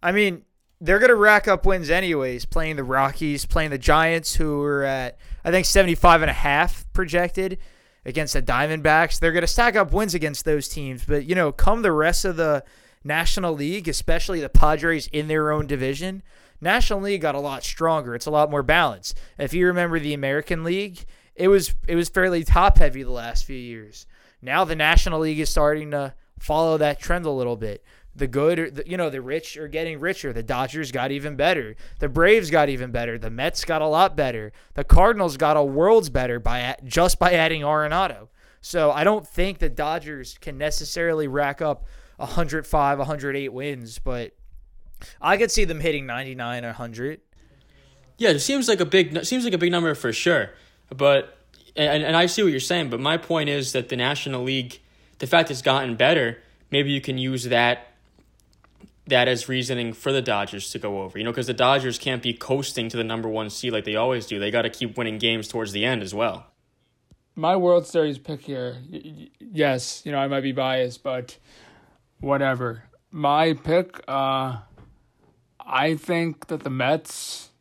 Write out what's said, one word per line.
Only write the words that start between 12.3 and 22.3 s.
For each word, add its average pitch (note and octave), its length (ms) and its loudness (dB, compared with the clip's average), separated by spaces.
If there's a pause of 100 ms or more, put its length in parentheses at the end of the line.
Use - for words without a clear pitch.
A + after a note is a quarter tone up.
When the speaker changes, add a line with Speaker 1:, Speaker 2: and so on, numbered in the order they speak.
Speaker 1:
the D3+ 280 0 (380)
National E3 520 0
League, D#3+ 340 -4
especially E3 520 0
the C#3 100 -8
Padres D#3 580 6
in D3+ 200 -4
their D#3 220 0
own D3+ 160 -2
division, C#3+ 560 -6 (380)
National G3+ 400 2
League G3 220 -2
got D3+ 120 0
a C#3 60 -4
lot C#3 240 -8
stronger. D#3 500 -2
It's A#2+ 120 -8
a D#3 40 -6
lot D3+ 200 2
more D3 120 0
balanced. C3+ 560 0 (200)
If C#3 160 -4
you F3+ 120 2
remember F3 320 0
the D3 160 -4
American C#3+ 500 -4
League, F3+ 400 -6 (300)
it F3+ 140 2
was, G3 260 4 (140)
it E3+ 80 0
was E3+ 120 0
fairly F#3 360 0